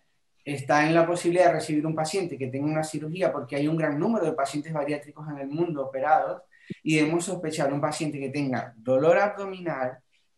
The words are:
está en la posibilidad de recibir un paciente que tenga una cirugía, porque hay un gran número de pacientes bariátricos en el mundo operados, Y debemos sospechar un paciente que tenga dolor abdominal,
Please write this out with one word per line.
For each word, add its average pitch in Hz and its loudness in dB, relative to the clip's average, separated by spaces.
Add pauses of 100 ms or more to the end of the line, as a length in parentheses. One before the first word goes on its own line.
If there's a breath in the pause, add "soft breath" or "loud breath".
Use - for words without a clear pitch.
(440)
está 147 2
en 160 2
la 165 6
posibilidad 175 4
de 165 8
recibir 156 -2
un 160 -2
paciente 160 -2
que 131 -4
tenga 135 -4
una 156 0
cirugía, 156 -2
porque 139 -6
hay 143 2
un 160 2
gran 151 0
número 202 2
de 156 0
pacientes 147 -4
bariátricos 147 -6
en 143 -8
el 135 -8
mundo 151 -2
operados, 135 2 (400 loud breath)
Y 156 2
debemos 160 2
sospechar 156 -2
un 143 -2
paciente 147 -2
que 135 -6
tenga 131 -4
dolor 135 4
abdominal, 185 -4 (400)